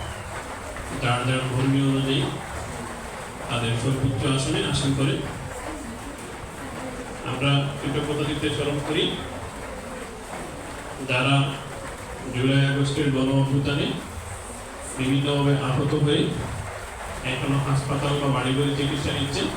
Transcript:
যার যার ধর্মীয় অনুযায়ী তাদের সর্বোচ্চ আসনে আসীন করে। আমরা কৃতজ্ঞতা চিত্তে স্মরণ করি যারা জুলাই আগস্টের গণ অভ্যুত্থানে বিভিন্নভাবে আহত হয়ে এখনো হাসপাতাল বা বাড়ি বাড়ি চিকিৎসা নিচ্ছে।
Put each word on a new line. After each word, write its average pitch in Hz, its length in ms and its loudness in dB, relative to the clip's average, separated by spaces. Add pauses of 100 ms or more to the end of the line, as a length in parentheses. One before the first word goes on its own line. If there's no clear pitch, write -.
(1000)
যার 123 260 2
যার 131 240 2
ধর্মীয় 135 380 4
অনুযায়ী 135 360 4 (1200)
তাদের 117 320 0
সর্বোচ্চ 135 420 2 (140)
আসনে 135 240 2 (120)
আসীন 139 220 2
করে। 135 200 4 (2000)
আমরা 131 260 0 (260)
কৃতজ্ঞতা 147 480 0
চিত্তে 147 240 0
স্মরণ 143 280 0 (100)
করি 160 160 2 (2000)
যারা 131 280 4 (960)
জুলাই 135 340 6
আগস্টের 143 440 2
গণ 131 220 2
অভ্যুত্থানে 143 540 4 (1080)
বিভিন্নভাবে 139 580 4 (120)
আহত 139 260 2 (120)
হয়ে 151 180 6 (1120)
এখনো 135 340 2
হাসপাতাল 139 540 2
বা 143 140 2
বাড়ি 127 200 2
বাড়ি 143 220 2
চিকিৎসা 139 380 0
নিচ্ছে। 143 300 0 (140)